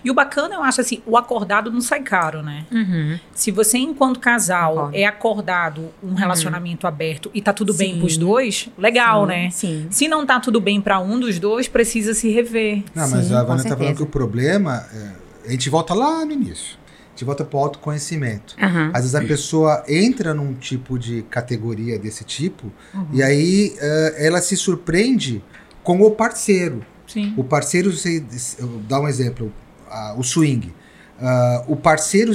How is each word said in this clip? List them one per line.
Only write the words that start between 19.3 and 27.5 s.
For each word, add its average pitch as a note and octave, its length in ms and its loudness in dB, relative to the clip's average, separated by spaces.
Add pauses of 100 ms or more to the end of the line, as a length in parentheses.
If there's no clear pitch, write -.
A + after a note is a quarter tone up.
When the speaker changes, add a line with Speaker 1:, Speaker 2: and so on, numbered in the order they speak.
Speaker 3:
entra F3+ 460 2
num C#3+ 220 -4
tipo B2+ 420 -6
de A#2 320 -6
categoria A#2 680 -4
desse G#2+ 240 -8
tipo, C3+ 480 -6 (200)
Speaker 2:
Uhum. F#3+ 220 -6
Speaker 3:
e C3 80 4
aí, E3 580 4
é, D3+ 460 0
ela E3+ 160 4
se F3+ 160 -2
surpreende F3 840 0 (400)
com F3+ 180 4
o G#3+ 80 10
parceiro. G3 760 0 (220)
Speaker 1:
Sim. G#3 320 -6
Speaker 3:
O C3 60 0
parceiro, D#3 480 2